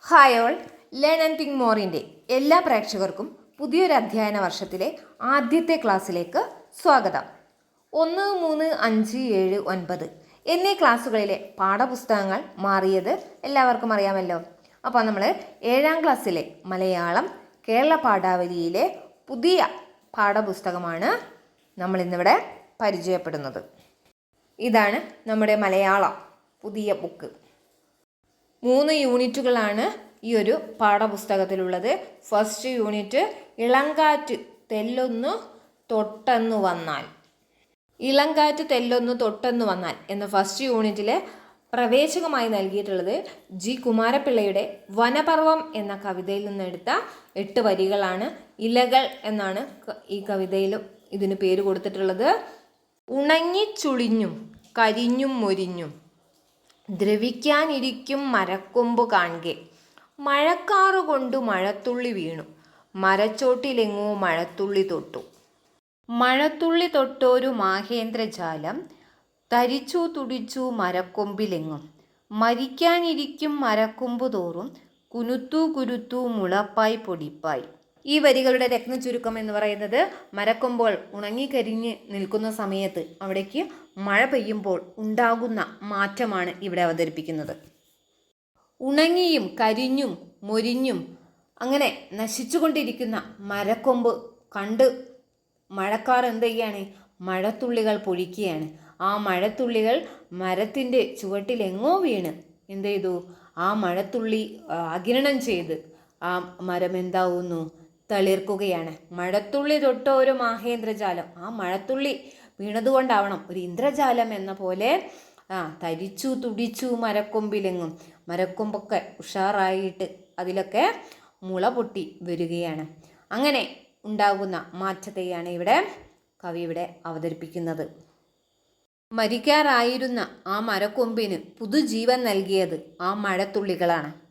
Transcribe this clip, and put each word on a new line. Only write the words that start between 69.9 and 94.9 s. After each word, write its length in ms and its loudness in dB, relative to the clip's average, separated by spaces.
തുടിച്ചു 720 -4
മരക്കൊമ്പിലെങ്ങും, 1200 -4
മരിക്കാനിരിക്കും 1300 0
മരക്കൊമ്പ് 720 0
തോറും, 440 -6
കുനുത്തു 420 -4
കുരുത്തു 720 -2
മുളപ്പായ് 720 0
പൊടിപ്പായ്." 640 -6
ഈ 140 2
വരികളുടെ 480 4
രത്നചുരുക്കം 720 -4
എന്ന് 140 -6
പറയുന്നത് 580 0
മരക്കൊമ്പുകൾ 800 0
ഉണങ്ങിക്കരിഞ്ഞ് 800 -4
നിൽക്കുന്ന 420 -4
സമയത്ത് 540 -4
അവിടേക്ക് 460 -4
മഴ 280 2
പെയ്യുമ്പോൾ 720 -2
ഉണ്ടാകുന്ന 840 0
മാറ്റമാണ് 720 -2
ഇവിടെ 180 -2
അവതരിപ്പിക്കുന്നത്. 760 -2
ഉണങ്ങിയും 800 2
കരിഞ്ഞും 720 0
മൊരിഞ്ഞും 760 -2
അങ്ങനെ 520 0
നശിച്ചുകൊണ്ടിരിക്കുന്ന 1300 -2
മരക്കൊമ്പ് 920 0
കണ്ട് 480 2